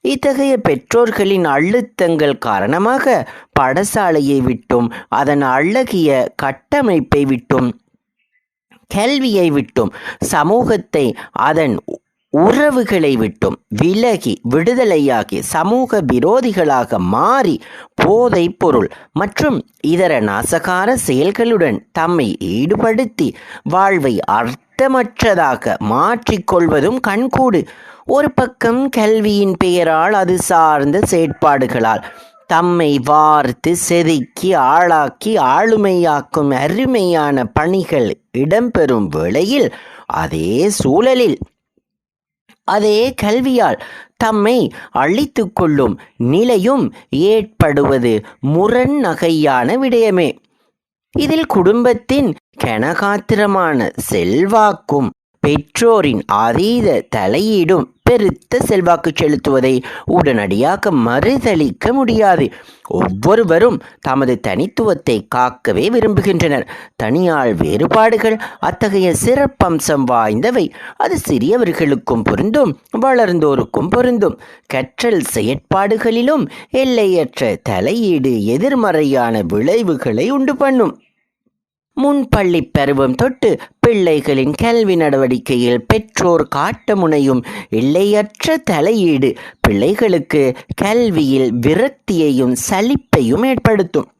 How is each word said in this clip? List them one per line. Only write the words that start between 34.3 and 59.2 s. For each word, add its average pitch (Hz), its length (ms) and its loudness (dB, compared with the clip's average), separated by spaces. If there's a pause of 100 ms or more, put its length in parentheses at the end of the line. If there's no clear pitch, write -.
ஆளாக்கி 160 680 2 (140)
ஆளுமையாக்கும் 170 1120 0
அருமையான 165 960 0
பணிகள் 160 580 -2 (280)
இடம்பெறும் 143 720 0
வேளையில் 139 580 -2 (460)
அதே 160 340 -4 (240)
சூழலில் 220 640 0 (1300)
அதே 208 300 2 (180)
கல்வியால் 226 600 0 (400)
தம்மை 220 380 0 (400)
அழித்து 208 480 0 (100)
கொள்ளும் 139 420 0 (300)
நிலையும் 214 580 2 (400)
ஏற்படுவது 143 880 2 (340)
முரண் 233 520 2
நகையான 160 800 0
விடயமே. 226 520 2 (880)
இதில் 311 320 0
குடும்பத்தின் 240 840 2 (260)
கனகாத்திரமான 175 1300 0 (120)
செல்வாக்கும் 143 1080 0 (320)
பெற்றோரின் 147 800 0 (140)
அதீத 165 720 0
தலையீடும் 165 760 0 (160)
பெருத்த 233 580 0
செல்வாக்கு 170 520 0
செலுத்துவதை 139 600 0 (360)